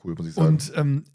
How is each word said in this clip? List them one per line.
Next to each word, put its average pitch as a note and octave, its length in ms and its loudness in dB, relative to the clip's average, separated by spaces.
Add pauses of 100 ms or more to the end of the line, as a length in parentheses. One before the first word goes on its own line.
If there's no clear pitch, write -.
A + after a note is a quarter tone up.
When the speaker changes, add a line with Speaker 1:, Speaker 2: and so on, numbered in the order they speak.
Speaker 1:
cool, E2+ 100 -8
muss E2 120 -8
ich D#2+ 80 -10
sagen. D#2+ 140 4
Speaker 2:
Und, - 280 0
ähm, C#3+ 280 0 (100)